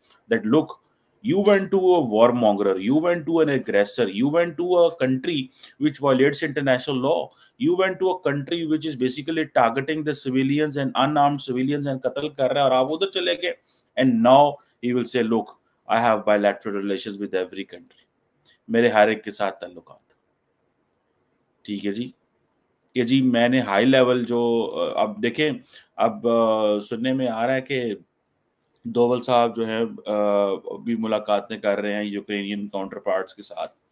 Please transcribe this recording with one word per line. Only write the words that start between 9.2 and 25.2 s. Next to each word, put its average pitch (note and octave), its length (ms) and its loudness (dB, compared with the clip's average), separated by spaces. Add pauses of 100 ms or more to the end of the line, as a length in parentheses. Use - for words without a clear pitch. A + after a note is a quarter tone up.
targeting C3 480 0
the C#3+ 140 -2
civilians C#3 600 -2
and B2 200 -2
unarmed C#3+ 420 2
civilians C#3 460 -4
and C3+ 160 -6
katal C#3+ 300 -4
कर C3 160 0
रहा C#3+ 100 2
है C3+ 60 4
और B2+ 80 4
आप C3 140 2
उधर F3+ 180 -4 (100)
चले F3 160 -2
गए।" E3+ 200 -6 (420)
And B2 300 4
now C3+ 140 10 (440)
he B2 120 0
will A#2+ 160 -2
say, B2 100 0 (100)
"Look, A2 200 -2 (340)
I A2+ 200 2
have G#2+ 240 0
bilateral G2+ 500 0
relations G2+ 420 -6
with F#2 200 -6
every F#2 300 -10
country, - 300 -20 (680)
मेरे A2+ 200 4
हर G#2+ 200 6
एक G#2+ 140 -4
के G#2 80 -10
साथ G2 200 -4
ताल्लुकात।" F2 480 -18 (1700)
ठीक G2 200 -8
है G2+ 80 -2
जी, B2 200 -10 (800)
कि B2 120 0
जी C3 160 2
मैंने B2 460 2
हाई G2+ 180 2
लेवल B2+ 400 4
जो, A#2+ 160 -2 (560)
अब G#2 220 -2
देखें, C3+ 320 -2 (540)